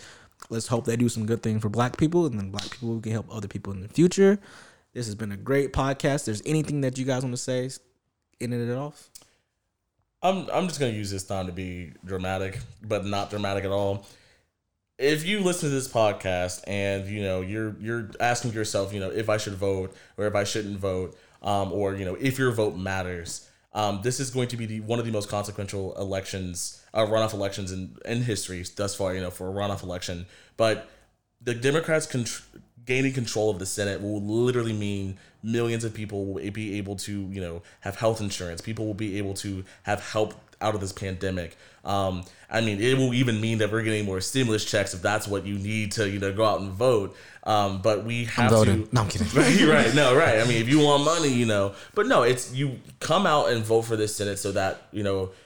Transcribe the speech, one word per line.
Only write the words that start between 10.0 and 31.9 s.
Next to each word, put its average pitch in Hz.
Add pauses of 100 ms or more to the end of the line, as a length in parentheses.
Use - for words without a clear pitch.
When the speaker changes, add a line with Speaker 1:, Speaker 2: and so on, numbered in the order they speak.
Speaker 2:
I'm, 180
I'm 180
just 143
gonna 120
use 104
this 98
time 95
to 90
be 90 (140)
dramatic, 95 (240)
but 104
not 101
dramatic 101
at 95
all. 98 (920)
If 151
you 208
listen 175
to 139
this 131
podcast 95
and, 98
you 104
know, 92
you're, 107
you're 113 (100)
asking 120
yourself, 104
you 104
know, 95
if 110
I 107
should 104
vote 95 (220)
or 101
if 104
I 101
shouldn't 101
vote, 92 (240)
um, 98
or, 98
you 98
know, 92
if 131
your 131
vote 107
matters, 92 (240)
um, 101
this 127
is 131
going 123
to 120
be 117
the, 110
one 117
of 120
the 113
most 107
consequential 101
elections, 95 (100)
uh, 110
runoff 110
elections 98
in, 95
in 117
history 92 (100)
thus 101
far, 95
you 92
know, 90
for 92
a 95
runoff 101
election. 90 (320)
But 110 (520)
the 120
Democrats 139